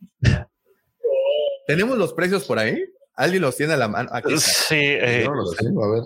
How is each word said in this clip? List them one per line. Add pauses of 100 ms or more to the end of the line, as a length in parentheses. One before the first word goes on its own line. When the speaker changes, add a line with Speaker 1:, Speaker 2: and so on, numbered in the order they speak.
(1700)
Speaker 1:
¿Tenemos
los
precios
por
ahí? (320)
¿Alguien
los
tiene
a
la
mano?
Aquí
está.
Speaker 2:
Sí,
eh,
Speaker 3:
Yo
no
los
tengo,
a
ver.